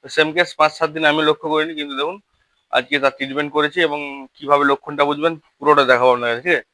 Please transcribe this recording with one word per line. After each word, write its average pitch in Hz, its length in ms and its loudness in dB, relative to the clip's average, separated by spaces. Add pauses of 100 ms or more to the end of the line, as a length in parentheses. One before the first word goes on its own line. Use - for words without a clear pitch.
তো 139 60 -20 (100)
সেম 156 180 4
কেস 175 140 0 (100)
পাঁচ 151 200 2
সাত 160 160 -2
দিন 160 160 -4
আমি 156 100 0 (100)
লক্ষ্য 151 220 -2
করিনি, 156 280 -2
কিন্তু 143 200 -10
দেখুন 170 160 -6 (600)
আজকে 131 260 -2
তার 135 140 0
ট্রিটমেন্ট 143 400 -6
করেছি 151 220 -2 (100)
এবং 147 100 -4 (380)
কিভাবে 143 340 2
লক্ষণটা 143 380 0
বুঝবেন 151 240 -2 (260)
পুরোটা 143 320 4
দেখাবো 127 240 6
আপনাদের, 120 300 -2
ঠিক 175 120 0
আছে? 117 180 -4